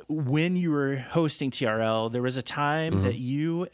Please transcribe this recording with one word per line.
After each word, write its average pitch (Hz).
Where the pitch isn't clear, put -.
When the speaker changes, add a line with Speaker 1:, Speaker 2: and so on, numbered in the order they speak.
Speaker 1:
when 156
you 175
were 139
hosting 147
T -
R 110
L, 113
there 120
was 127
a 131
time 151
Speaker 2:
Mm-hmm. 98
Speaker 1:
that 123
you 151